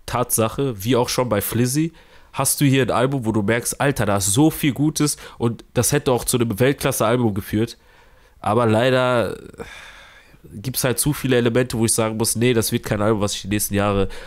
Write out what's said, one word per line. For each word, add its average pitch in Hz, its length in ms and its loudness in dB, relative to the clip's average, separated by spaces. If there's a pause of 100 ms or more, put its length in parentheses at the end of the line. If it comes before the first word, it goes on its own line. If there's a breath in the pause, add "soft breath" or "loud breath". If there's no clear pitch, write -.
Tatsache, 117 800 -2
wie 123 100 2
auch 120 140 2
schon 127 200 -2
bei 107 120 0
Flizzy, 131 520 -2 (400 loud breath)
hast - 280 -2
du 147 40 4
hier 135 180 4
ein 117 100 0
Album, 127 320 0
wo 110 80 0
du 107 100 2
merkst, 113 380 -2
Alter, 131 260 0
da 101 120 2
ist 98 140 -2
so 151 200 4
viel 151 200 0
Gutes 147 440 0 (220 loud breath)
und 117 260 -4 (100)
das 123 160 0
hätte 143 220 2
auch 117 120 0
zu - 120 0
einem 113 240 0
Weltklasse-Album 127 760 2
geführt. 107 420 -4 (640 soft breath)
Aber 113 260 2
leider 127 680 2 (1160 loud breath)
gibt's 113 300 -6
halt 123 160 0
zu 151 120 0
viele 127 240 0
Elemente, 120 400 2
wo 113 100 2
ich 110 60 2
sagen 110 260 0
muss, 113 180 -2
nee, 120 180 2
das 110 160 0
wird 120 140 -2
kein 104 180 -2
Album, 107 180 2
was 101 140 -2
ich - 80 -8
die 95 60 -10
nächsten 101 260 -2
Jahre 101 340 2 (180 loud breath)